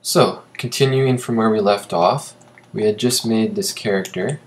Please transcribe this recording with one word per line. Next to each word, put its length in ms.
So, 420
continuing 640
from 180
where 140
we 100
left 320
off, 420
we 120
had 140
just 280
made 280
this 160
character. 760